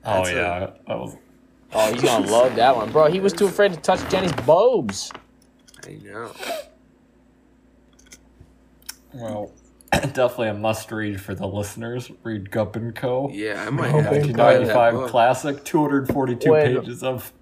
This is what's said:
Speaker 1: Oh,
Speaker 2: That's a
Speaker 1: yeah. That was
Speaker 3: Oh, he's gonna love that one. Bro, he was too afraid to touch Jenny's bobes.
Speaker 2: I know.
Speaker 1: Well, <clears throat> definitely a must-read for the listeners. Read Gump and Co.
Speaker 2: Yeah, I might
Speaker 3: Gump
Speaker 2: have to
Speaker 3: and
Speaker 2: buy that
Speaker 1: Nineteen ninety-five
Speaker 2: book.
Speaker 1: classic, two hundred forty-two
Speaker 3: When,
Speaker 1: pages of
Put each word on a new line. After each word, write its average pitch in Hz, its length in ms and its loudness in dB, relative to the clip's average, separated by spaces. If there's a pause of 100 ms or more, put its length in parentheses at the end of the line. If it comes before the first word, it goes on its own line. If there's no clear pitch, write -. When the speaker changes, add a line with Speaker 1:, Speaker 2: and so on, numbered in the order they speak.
Speaker 1:
Oh, 107 100 -2 (100)
Speaker 2:
That's 90 60 -2
a - 20 -4
Speaker 1:
yeah. 87 380 -4 (180)
That - 100 -6
was - 180 -12 (560)
Speaker 3:
Oh, 110 200 2
he's 120 100 -2
gonna 107 240 2
love 117 300 4
that 127 200 6
one. 110 140 -4
Bro, 151 220 4
he 190 80 -2
was 196 120 2
too 196 140 0
afraid 196 260 2
to 156 80 -12
touch - 300 -2
Jenny's 190 220 0
bobes. 131 800 2 (720)
Speaker 2:
I - 60 -20
know. 101 400 -14 (2750)
Speaker 1:
Well, 107 400 -10 (200)
<clears throat> - 200 -8
definitely 123 560 0
a 104 60 -4
must-read 107 680 -6
for 101 140 -10
the 92 120 -8
listeners. 117 640 -8 (120)
Read 104 280 -8
Gump 107 260 -4
and 113 180 -6
Co. 131 380 -4
Speaker 2:
Yeah, 104 340 -6
I 117 40 -6
might - 220 -2
Speaker 3:
Gump 151 120 4
Speaker 2:
have - 100 0
to 147 60 2
Speaker 3:
and 135 160 -2
Speaker 2:
buy 120 180 8
that 127 60 6
Speaker 1:
Nineteen 120 80 0
ninety-five 117 260 4
Speaker 2:
book. 127 160 -4
Speaker 1:
classic, 127 540 0
two 160 160 0
hundred 139 280 0
forty-two 131 420 0
Speaker 3:
When, 143 300 4
Speaker 1:
pages 120 220 -12
of 127 400 -6